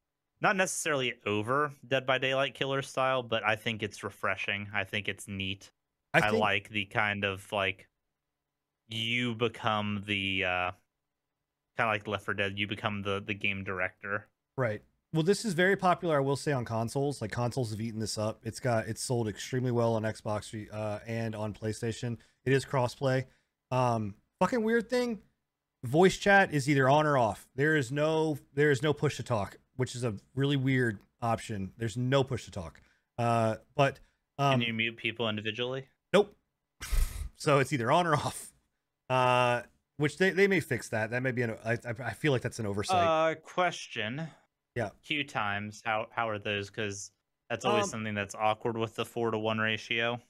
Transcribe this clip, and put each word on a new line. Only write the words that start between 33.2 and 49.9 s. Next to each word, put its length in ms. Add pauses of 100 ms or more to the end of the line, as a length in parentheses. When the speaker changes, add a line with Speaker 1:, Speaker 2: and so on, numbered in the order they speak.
Speaker 2:
but, 260 (380)
um, 220
Speaker 1:
Can 80
you 60
mute 220
people 320
individually? 580 (260)
Speaker 2:
Nope. 240 (460)
<laughs> 40 (520)
So 200
it's 140
either 200
on 140
or 80
off. 380 (580)
Uh, 520 (360)
which 180
they, 140
they 180
may 120
fix 280
that. 220
That 120
may 100
be 100
an, 220
I, 80
I, 60 (260)
I 100
feel 180
like 100
that's 160
an 80
oversight. 400
Speaker 1:
Uh, 340
question. 840 (480)
Speaker 2:
Yeah. 160 (140)
Speaker 1:
Queue 200
times, 600
how, 260
how 200
are 80
those? 320
'Cause 400 (400)
that's 140
always 200
Speaker 2:
Um, 60
Speaker 1:
something 240
that's 200
awkward 440
with 160
the 100
four-to-one 540
ratio. 720